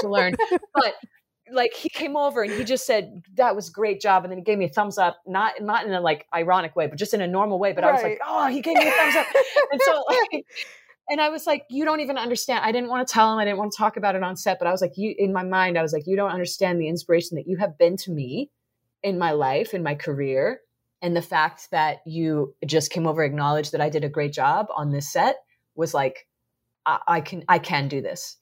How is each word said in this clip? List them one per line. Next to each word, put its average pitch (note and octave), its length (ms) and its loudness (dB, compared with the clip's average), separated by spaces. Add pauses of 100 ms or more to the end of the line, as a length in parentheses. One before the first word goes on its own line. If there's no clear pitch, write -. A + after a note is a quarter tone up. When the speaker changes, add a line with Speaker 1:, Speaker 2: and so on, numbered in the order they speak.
Speaker 1:
to G#3 80 0
learn. G3 300 2
Speaker 2:
<laughs> - 360 -2
Speaker 1:
But, B3 200 2 (580)
like, A#3+ 220 0
he - 160 -6
came C#4+ 260 -4
over C#4 260 0
and G#3 100 -4
he A3+ 120 -4
just B3 220 -2
said, G3+ 360 -2 (120)
"That A#3+ 220 2
was - 120 -8
a - 40 -20
great G3+ 280 -2
job." F#3+ 240 4
And F#3 60 -8
then F#3 80 -10
he F3+ 60 -10
gave G#3+ 140 2
me F#3 80 2
a - 20 0
thumbs G#3 300 -2
up, F#3 280 2
not, G3 340 -2
not G#3 240 -2
in G#3 80 -4
a, F#3 80 0
like, D#3 320 0
ironic E3+ 440 2
way, D#3+ 100 2
but C#3+ 120 -8
just - 140 -6
in G#3 80 0
a F#3 60 -2
normal F#3+ 320 0
way. G3 140 0
But F3+ 120 -2
I A3 80 6
was B3+ 100 2
like, G#3+ 180 -2
Speaker 2:
Right. D4+ 260 -2
Speaker 1:
"Oh, - 0 -
he C4+ 160 -2
gave E4 140 0
me D#4+ 100 6
a D4+ 60 2
thumbs D#4 240 4
up." D4+ 140 2
Speaker 2:
<laughs> C#5 420 2
Speaker 1:
And - 100 0
so, C5+ 260 2
like, G#4+ 360 0 (640)
and D4 100 0
I D4+ 80 4
was D#4 180 -6
like, D4 220 0
"You C#4 160 -4
don't D#4 160 0
even C#4 160 -4
understand." A#3+ 480 -2
I A3+ 80 2
didn't B3 160 -2
wanna B3 160 -2
tell A3 280 6
him. A3 60 0
I G#3+ 60 2
didn't G3+ 140 0
wanna G#3 180 -4
talk G#3+ 220 0
about G3+ 160 2
it F#3+ 80 -2
on F#3 140 -4
set, F#3 220 0
but F3 100 0
I - 20 2
was F#3 100 0
like, F3 160 0
you, G#3 220 -4
in G3 140 2
my F#3 100 -2
mind, F#3 340 2
I E3 60 2
was D#3 100 -2
like, D3+ 140 -6
"You F#3+ 100 0
don't G3 140 0
understand F3 500 0
the D#3 80 -2
inspiration E3+ 480 0
that B2+ 100 -8
you F3 120 -2
have F3 180 -2
been F3 220 4
to - 140 -10
me D3+ 380 -6 (520)
in G3 160 -2
my E3+ 140 0
life, D3 420 0
in F3+ 80 -4
my D3 140 -2
career. C#3+ 640 -2 (420)
And F3 140 0
the E3+ 60 0
fact E3 500 -2
that D#3 340 0
you D#3 480 -2 (100)
just D3+ 280 0
came E3 160 0
over, D#3 160 0
acknowledged D3 480 0
that D3+ 80 0
I D3+ 100 0
did D3+ 140 -2
a D3 40 -2
great D3 240 -4
job D#3 440 0
on D3 160 -2
this C#3+ 200 -6
set F#3+ 240 2 (380)
was D#3+ 180 -2
like, C3+ 360 -2 (580)
I, D3+ 220 0
I E3+ 120 2
can, D#3+ 280 -10
I F3+ 100 6
can C#3+ 300 -2
do C#3 120 -4
this." - 420 -10